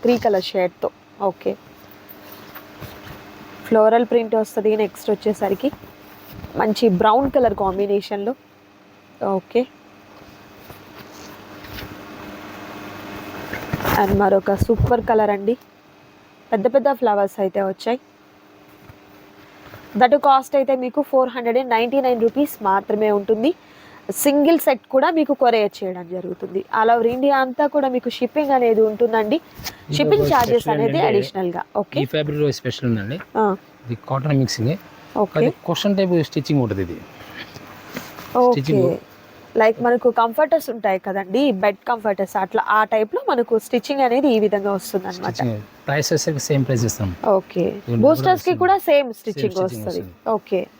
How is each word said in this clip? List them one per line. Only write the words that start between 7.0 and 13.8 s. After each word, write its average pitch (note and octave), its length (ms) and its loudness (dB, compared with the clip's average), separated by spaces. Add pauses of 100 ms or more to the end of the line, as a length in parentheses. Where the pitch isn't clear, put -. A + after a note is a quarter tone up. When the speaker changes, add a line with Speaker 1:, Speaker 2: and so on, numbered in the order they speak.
Speaker 1:
బ్రౌన్ A#3 340 4
కలర్ A#3+ 280 4
కాంబినేషన్‌లో. G3+ 680 -2 (1040)
ఓకే, A#3 260 -2 (4000)